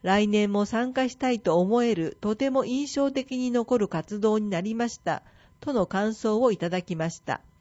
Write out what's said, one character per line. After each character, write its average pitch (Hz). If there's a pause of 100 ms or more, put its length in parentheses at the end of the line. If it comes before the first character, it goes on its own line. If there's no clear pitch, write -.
来 202
年 208
も 202
参 233
加 262
し 240
た 254
い 240
と 175
思 214
え 233
る、 165
と 214
て 269
も 262
印 269
象 277
的 262
に 254
残 240
る 208
活 180
動 214
に 214
な 185
り 214
ま 233
し -
た、 - (380)
と 294
の 214
感 208
想 220
を 254
い 196
た 175
だ 180
き 175
ま 160
し -
た。 - (220)